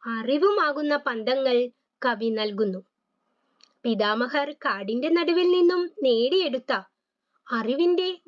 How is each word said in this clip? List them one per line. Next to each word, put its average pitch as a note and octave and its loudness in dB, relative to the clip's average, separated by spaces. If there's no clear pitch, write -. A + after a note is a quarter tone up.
അറിവുമാകുന്ന D4 0
പന്തങ്ങൾ B3 0
കവി A3+ 0
നൽകുന്നു. G#3 -2
പിതാമഹർ A#3+ -2
കാടിന്റെ A#3 -4
നടുവിൽ F4 2
നിന്നും F4+ 2
നേടിയെടുത്ത B3+ 0
അറിവിന്റെ E4+ 0